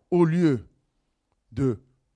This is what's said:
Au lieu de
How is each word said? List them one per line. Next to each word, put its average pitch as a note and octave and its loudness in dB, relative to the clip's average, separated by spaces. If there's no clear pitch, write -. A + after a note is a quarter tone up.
Au F3 2
lieu D#3 0
de A#2+ -4